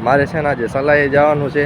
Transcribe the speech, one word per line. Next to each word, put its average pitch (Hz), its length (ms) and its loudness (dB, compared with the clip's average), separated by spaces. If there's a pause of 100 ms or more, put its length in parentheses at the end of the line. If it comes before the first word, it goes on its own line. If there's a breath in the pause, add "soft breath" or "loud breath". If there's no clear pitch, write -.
મારે 139 240 2
છે 165 120 -4
ને 147 60 -2
આજે 123 260 -4
સલાઈએ 143 380 2
જવાનું 147 420 2
છે 147 120 0